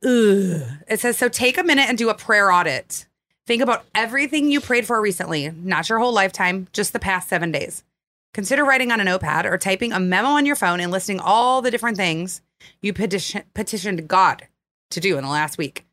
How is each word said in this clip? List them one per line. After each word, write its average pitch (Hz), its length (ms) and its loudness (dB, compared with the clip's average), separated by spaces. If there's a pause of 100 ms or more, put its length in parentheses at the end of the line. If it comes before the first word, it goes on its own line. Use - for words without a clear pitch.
Ugh. 202 580 4 (240)
It 214 140 -2
says, 240 160 -2
"So 247 120 2
take 247 280 0
a 370 60 -2
minute 277 260 4
and 240 80 0
do 226 140 0
a 208 40 0
prayer 202 380 4
audit. 160 540 0 (400)
Think 233 160 2
about 240 220 0 (100)
everything 277 560 0
you 285 100 2
prayed 240 260 0
for 233 140 0
recently, 170 560 -2
not 170 320 -2
your 226 100 0
whole 247 140 2
lifetime, 190 600 0
just - 200 -2
the 226 60 -4
past 185 300 -4
seven 170 220 -2
days. - 320 -8 (520)
Consider 254 300 0
writing 262 280 2
on 220 80 0
a 202 40 0
notepad 175 420 0
or 185 100 -2
typing 190 360 -2
a 185 80 -2
memo 185 300 2
on 294 140 2
your 285 120 0
phone 180 240 0
and 175 100 -4
listing 190 300 -4
all 247 420 2
the 247 80 0
different 233 260 -4
things 180 460 -4 (400)
you 202 100 -2
petition, 196 500 -4 (120)
petitioned 196 540 -6
God 185 380 2 (440)
to - 100 -8
do 180 160 0
in 135 80 -4
the 135 60 -6
last 151 260 -2
week. 143 360 -8